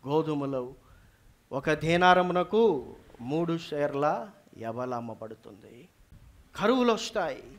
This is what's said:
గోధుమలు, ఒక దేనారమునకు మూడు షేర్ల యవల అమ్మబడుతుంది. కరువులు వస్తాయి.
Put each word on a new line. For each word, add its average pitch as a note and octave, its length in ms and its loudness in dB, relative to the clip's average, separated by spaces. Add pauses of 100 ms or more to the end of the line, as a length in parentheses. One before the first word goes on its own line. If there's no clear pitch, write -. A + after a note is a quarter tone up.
గోధుమలు, C#3 640 -2 (760)
ఒక C#3 200 -2
దేనారమునకు F3+ 1200 4 (260)
మూడు E3 380 -2
షేర్ల D3+ 720 -2 (280)
యవల B2 360 -6
అమ్మబడుతుంది. A2+ 920 -14 (680)
కరువులు A#3+ 360 2
వస్తాయి. F#3 500 -4 (160)